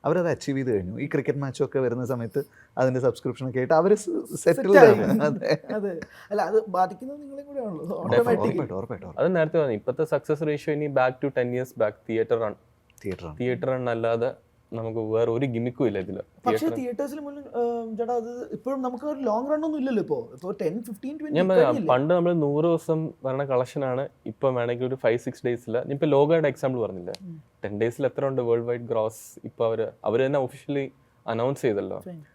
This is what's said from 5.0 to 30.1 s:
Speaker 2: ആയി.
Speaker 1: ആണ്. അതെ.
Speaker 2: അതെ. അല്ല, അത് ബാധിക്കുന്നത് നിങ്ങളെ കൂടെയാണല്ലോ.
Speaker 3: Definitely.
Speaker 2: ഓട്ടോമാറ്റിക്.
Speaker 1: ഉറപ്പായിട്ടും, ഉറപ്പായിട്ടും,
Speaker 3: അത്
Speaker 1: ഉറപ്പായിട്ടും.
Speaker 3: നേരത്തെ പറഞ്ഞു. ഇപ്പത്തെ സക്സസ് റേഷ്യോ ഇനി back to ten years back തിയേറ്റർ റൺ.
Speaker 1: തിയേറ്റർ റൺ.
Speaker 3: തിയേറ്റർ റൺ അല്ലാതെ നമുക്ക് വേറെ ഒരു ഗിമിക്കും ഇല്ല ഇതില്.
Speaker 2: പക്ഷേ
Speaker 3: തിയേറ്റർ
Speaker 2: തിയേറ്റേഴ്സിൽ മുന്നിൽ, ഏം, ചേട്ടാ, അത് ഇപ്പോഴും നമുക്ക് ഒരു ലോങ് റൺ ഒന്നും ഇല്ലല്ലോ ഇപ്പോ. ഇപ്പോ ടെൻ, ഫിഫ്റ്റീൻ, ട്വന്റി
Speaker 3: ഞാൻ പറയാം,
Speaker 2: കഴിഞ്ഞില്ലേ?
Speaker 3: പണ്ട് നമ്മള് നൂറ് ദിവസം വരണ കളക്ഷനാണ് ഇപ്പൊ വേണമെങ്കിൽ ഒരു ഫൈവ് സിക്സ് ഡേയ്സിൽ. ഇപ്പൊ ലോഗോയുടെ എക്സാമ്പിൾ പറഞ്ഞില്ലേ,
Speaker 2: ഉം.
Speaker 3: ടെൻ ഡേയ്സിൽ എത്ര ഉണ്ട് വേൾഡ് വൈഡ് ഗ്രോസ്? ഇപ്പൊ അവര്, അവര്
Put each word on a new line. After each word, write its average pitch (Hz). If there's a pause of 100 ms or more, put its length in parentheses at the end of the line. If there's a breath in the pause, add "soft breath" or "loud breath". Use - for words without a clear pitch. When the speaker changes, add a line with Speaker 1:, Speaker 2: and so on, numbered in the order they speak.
Speaker 2:
ആയി. -
Speaker 1:
ആണ്. -
അതെ. - (180)
Speaker 2:
അതെ. 196 (320 loud breath)
അല്ല, 208
അത് 214
ബാധിക്കുന്നത് 254
നിങ്ങളെ 277
കൂടെയാണല്ലോ. 240
Speaker 3:
Definitely. 165
Speaker 2:
ഓട്ടോമാറ്റിക്. 202
Speaker 1:
ഉറപ്പായിട്ടും, 120
ഉറപ്പായിട്ടും, 117
Speaker 3:
അത് 165
Speaker 1:
ഉറപ്പായിട്ടും. 180
Speaker 3:
നേരത്തെ 165
പറഞ്ഞു. 139
ഇപ്പത്തെ 123
സക്സസ് 151
റേഷ്യോ 147
ഇനി 147
back 131 (120)
to 143
ten 123
years 123
back 104 (160)
തിയേറ്റർ 113
റൺ. 107 (500)
Speaker 1:
തിയേറ്റർ 180
റൺ. 156
Speaker 3:
തിയേറ്റർ 127
റൺ 127
അല്ലാതെ 117 (420)
നമുക്ക് 113
വേറെ 113
ഒരു 123
ഗിമിക്കും 120
ഇല്ല 101
ഇതില്. 95
Speaker 2:
പക്ഷേ -
Speaker 3:
തിയേറ്റർ 320
Speaker 2:
തിയേറ്റേഴ്സിൽ 262
മുന്നിൽ, 285 (160)
ഏം, 233
ചേട്ടാ, 233
അത് 240
ഇപ്പോഴും 262
നമുക്ക് 254
ഒരു 294
ലോങ് 240
റൺ 302
ഒന്നും 311
ഇല്ലല്ലോ 254
ഇപ്പോ. 131
ഇപ്പോ 175
ടെൻ, 202
ഫിഫ്റ്റീൻ, 262
ട്വന്റി 302
Speaker 3:
ഞാൻ 185
പറയാം, 165
Speaker 2:
കഴിഞ്ഞില്ലേ? 123
Speaker 3:
പണ്ട് 147
നമ്മള് 175
നൂറ് 147
ദിവസം 160 (140)
വരണ 135
കളക്ഷനാണ് 135 (160)
ഇപ്പൊ 127
വേണമെങ്കിൽ 120
ഒരു 127
ഫൈവ് 120
സിക്സ് -
ഡേയ്സിൽ. 120
ഇപ്പൊ 139
ലോഗോയുടെ 151
എക്സാമ്പിൾ 131
പറഞ്ഞില്ലേ, 95
Speaker 2:
ഉം. 165 (200)
Speaker 3:
ടെൻ 104
ഡേയ്സിൽ 117
എത്ര 139
ഉണ്ട് 131
വേൾഡ് 117
വൈഡ് 120
ഗ്രോസ്? 113
ഇപ്പൊ 113
അവര്, 113 (180)
അവര് 117